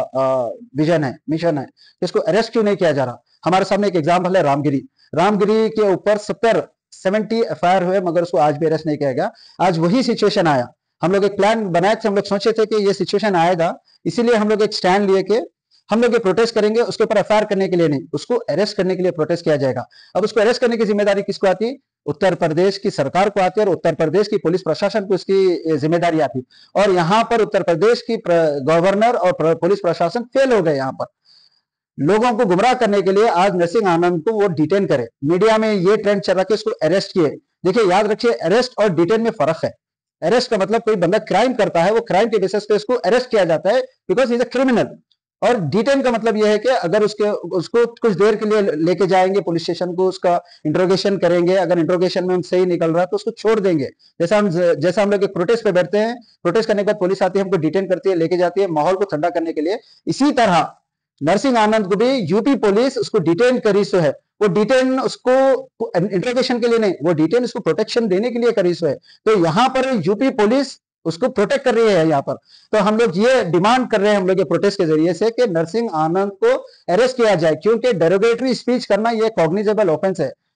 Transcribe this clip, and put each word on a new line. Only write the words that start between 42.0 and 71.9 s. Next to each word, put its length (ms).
क्राइम 280
के 100
बेसिस 260
पे 100
उसको 200
arrest 360
किया 140
जाता 260
है 120
because 240
he 80
is 80
a 60
criminal। 300
और 180
डिटेन 420
का 80
मतलब 260
यह 120
है 100
कि 100
अगर 340
उसके, 280
उसको 560
कुछ 260
देर 240
के 100
लिए 160
लेके 440
जाएंगे 340
police 220
station 320
को, 140
उसका 320
interrogation 500
करेंगे, 380
अगर 240
interrogation 460
में 100
हम 80
सही 240
निकल 240
रहा 100
है 60
तो 100
उसको 140
छोड़ 300
देंगे। 280
जैसा 180
हम, 100
जैसा 280
हम 80
लोग 140
एक 100
protest 300
पे 80
बैठते 260
हैं, 180
protest 260
करने 140
के 40
बाद 100
police 260
आती 160
है, 60
हमको 120
detain 320
करती 220
है, 40
लेके 220
जाती 240
है, 60
माहौल 280
को 100
ठंडा 260
करने 220
के 80
लिए। 180
इसी 260
तरह 400
नरसिंह 360
आनंद 280
को 100
भी 140
यूपी 460
police 420
उसको 200
detain 400
करी 260
सो 140
है। 120
वो 380
detain 520
उसको 320
interrogation 640
के 80
लिए 100
नहीं, 140
वो 100
detain 320
उसको 160
protection 480
देने 220
के 80
लिए 140
करी 220
सो 120
है। 80
तो 500
यहाँ 240
पर 380
यूपी 240
police 500
उसको 240
protect 360
कर 100
रही 180